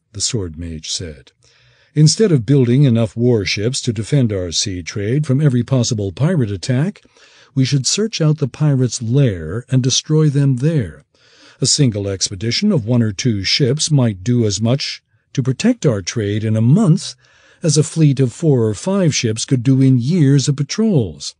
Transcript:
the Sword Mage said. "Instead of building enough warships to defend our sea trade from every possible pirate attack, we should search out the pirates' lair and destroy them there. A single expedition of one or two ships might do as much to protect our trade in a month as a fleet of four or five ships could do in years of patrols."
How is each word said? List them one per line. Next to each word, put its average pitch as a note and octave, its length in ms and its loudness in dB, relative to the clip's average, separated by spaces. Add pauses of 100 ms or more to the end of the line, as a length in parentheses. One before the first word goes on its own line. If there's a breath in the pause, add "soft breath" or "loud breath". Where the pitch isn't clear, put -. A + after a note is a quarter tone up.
(140)
the G2+ 80 -10
Sword F2+ 360 -4
Mage E2 320 -10
said. D2+ 420 -12 (600 soft breath)
"Instead D#3 380 4
of B2 140 2
building C3+ 380 4
enough A#2 320 2
warships A2+ 640 0
to A#2+ 120 -4
defend A2+ 400 0
our F2+ 180 -6
sea F2+ 300 -4
trade A2 460 -4
from C3 120 0
every B2 240 2
possible A2+ 480 -2
pirate C3+ 400 0
attack, C3 520 -4 (520 soft breath)
we C3 80 2
should B2+ 220 0
search A3 340 -2
out D3+ 200 2
the C3+ 80 -4
pirates' B2+ 540 -2
lair A2 680 0
and B2+ 140 2
destroy D3+ 440 0
them C#3 300 0
there. C#3 480 -4 (560 soft breath)
A C3 60 0
single G#2 400 0
expedition G#2+ 640 -2
of B2+ 140 0
one A#2+ 180 2
or G#2+ 80 -2
two G2+ 320 -2
ships C#3 480 0
might A2+ 320 2
do A#2+ 200 2
as G2 160 0
much A#2+ 440 -2 (300)
to C3 100 -2
protect G3+ 420 -2
our G#2+ 160 0
trade G#2 420 -4
in A2 140 0
a A2 40 0
month D#3+ 540 2 (460 soft breath)
as D#3 160 0
a D3 60 4
fleet C#3+ 360 2
of B2+ 140 0
four C3 340 2
or G#2+ 60 0
five F#3+ 420 0
ships A2 300 -4
could B2 180 -2
do C3+ 180 2
in C3 180 4
years C#3+ 500 2
of D3 80 0
patrols." D3+ 840 -2